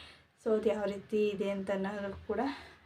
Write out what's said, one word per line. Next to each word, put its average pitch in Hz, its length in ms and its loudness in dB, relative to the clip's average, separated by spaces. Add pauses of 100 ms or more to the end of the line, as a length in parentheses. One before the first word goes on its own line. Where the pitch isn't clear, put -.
(460)
So 220 80 4
ಅದು 214 160 4
ಯಾವ 208 140 2
ರೀತಿ 202 440 2
ಇದೆ 196 220 0
ಅಂತ 196 220 -2
ಅನ್ನೋದು 196 560 -4
ಕೂಡ 208 120 -2 (460)